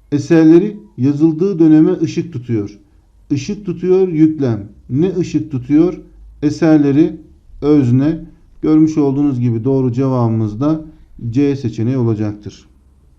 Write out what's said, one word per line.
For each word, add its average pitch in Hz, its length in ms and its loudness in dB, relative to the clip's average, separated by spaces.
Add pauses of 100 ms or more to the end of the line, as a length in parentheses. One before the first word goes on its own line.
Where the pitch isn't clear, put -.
(120)
Eserleri 165 680 4 (200)
yazıldığı 156 640 0
döneme 160 320 6 (100)
ışık 151 320 -6
tutuyor. 110 460 -6 (520)
Işık 202 340 -6
tutuyor 185 420 0
yüklem. 151 640 0 (200)
Ne 170 280 -2
ışık - 340 -4
tutuyor? 147 500 0 (400)
Eserleri 147 760 2 (440)
özne. 143 640 2 (360)
Görmüş 156 360 2
olduğunuz 139 420 0
gibi 117 240 -2
doğru 131 280 0
cevabımız 113 680 -2
da 156 240 -2 (440)
C 139 260 0
seçeneği 123 420 -4
olacaktır. 104 680 -6 (520)